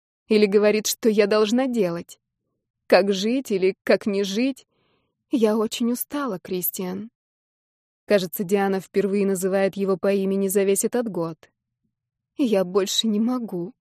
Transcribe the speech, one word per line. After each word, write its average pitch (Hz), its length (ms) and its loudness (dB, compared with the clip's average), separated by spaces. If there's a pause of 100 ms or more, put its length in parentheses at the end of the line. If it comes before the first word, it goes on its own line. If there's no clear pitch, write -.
(260)
Или 208 200 4
говорит, 208 420 2
что - 200 -2
я 208 200 4
должна 214 400 2
делать. 180 520 -4 (680)
Как 196 240 6
жить 220 400 -2
или 185 220 0 (100)
как 208 220 2
не 202 180 -2
жить. 233 420 -4 (640)
Я 220 260 2
очень 233 360 -2
устала, 277 480 -6
Кристиан". 185 720 -8 (960)
Кажется, 196 360 0
Диана 196 380 0
впервые 196 460 0
называет 196 500 0
его 196 200 0
по 196 160 0
имени 196 360 0
за 196 160 0
весь 196 200 0
этот 233 240 -2
год. 170 280 -6 (1000)
"Я 208 280 2
больше 190 420 -2
не 208 140 0
могу". 226 520 -4 (260)